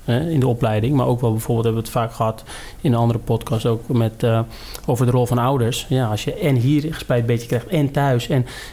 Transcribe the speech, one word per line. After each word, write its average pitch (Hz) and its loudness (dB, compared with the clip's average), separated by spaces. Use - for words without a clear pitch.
hè, 139 0
in 151 2
de 127 4
opleiding. 117 0
Maar 127 2
ook 123 0
wel 120 2
bijvoorbeeld, 113 0
hebben 113 0
we - -10
het - -2
vaak 113 -2
gehad 110 -2
in 120 2
een 117 2
andere 117 2
podcast 113 -2
ook 113 -2
met, 113 0
eh, 113 2
over 123 2
de 120 2
rol 123 4
van 123 0
ouders. 123 0
Ja, 131 2
als 107 -2
je - -4
en 147 0
hier 143 2
een 160 -4
gespreid 120 0
bedje 117 0
krijgt 120 -2
en 147 0
thuis. 139 2
En, 131 2